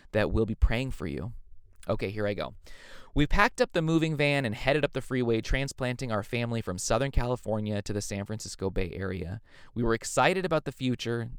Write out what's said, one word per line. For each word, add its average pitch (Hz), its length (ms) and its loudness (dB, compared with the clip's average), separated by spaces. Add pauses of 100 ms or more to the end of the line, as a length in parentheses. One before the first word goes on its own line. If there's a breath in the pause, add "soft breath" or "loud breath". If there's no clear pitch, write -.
(120)
that 101 180 4
we'll 107 160 2
be 110 80 -2
praying 123 380 4
for - 160 -6
you. 71 260 -6 (560)
Okay, 107 220 -2
here 104 160 -2
I 104 80 -2
go. 76 180 -6 (600 loud breath)
We 147 140 4
packed 208 320 4
up 240 140 2
the 170 80 2
moving 160 340 2
van 143 300 2
and 107 100 -2
headed 143 300 2
up - 80 -4
the 135 80 -2
freeway, 117 400 0
transplanting 131 720 -2
our 101 100 0
family 117 380 -2
from 92 160 -6
Southern 123 340 0
California 107 720 0
to - 100 -6
the 101 100 -2
San 98 220 -6
Francisco 101 460 -6
Bay 95 260 -2
Area. 95 460 -6 (320 loud breath)
We 120 100 -2
were 113 120 4
excited 170 500 2
about 160 180 0
the 139 80 -8
future, 117 680 -2